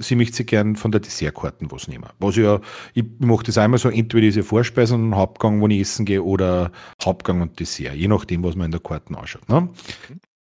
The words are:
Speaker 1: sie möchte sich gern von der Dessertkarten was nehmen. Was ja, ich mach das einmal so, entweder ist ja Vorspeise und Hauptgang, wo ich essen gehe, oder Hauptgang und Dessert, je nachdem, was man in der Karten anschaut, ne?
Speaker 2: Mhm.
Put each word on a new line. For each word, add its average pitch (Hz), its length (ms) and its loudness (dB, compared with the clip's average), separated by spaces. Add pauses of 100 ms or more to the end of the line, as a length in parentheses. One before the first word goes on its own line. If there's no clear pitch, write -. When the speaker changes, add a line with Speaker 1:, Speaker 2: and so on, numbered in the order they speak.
Speaker 1:
sie 120 160 0
möchte 117 220 2
sich 113 80 -4
gern 107 280 2
von 107 160 -2
der 104 120 2
Dessertkarten - 680 -8
was - 160 -10
nehmen. - 220 -14 (100)
Was 95 180 0
ja, 104 240 4 (340)
ich 120 100 0 (140)
mach 117 240 4
das 113 160 0
einmal 113 200 4
so, 123 120 2
entweder 113 360 2
ist 104 100 4
ja 104 60 2
Vorspeise 117 520 2
und 113 200 0
Hauptgang, 104 460 2
wo 107 80 4
ich 104 140 2
essen 101 240 -2
gehe, 98 160 0
oder 90 500 0 (320)
Hauptgang 90 380 -2
und - 180 -6
Dessert, 69 340 -8
je 85 140 -2
nachdem, 90 340 0
was 85 140 -2
man 92 80 -4
in 80 80 -4
der 85 80 -6
Karten - 340 -10
anschaut, - 340 -16
ne? 135 120 4
Speaker 2:
Mhm. - 600 -10 (220)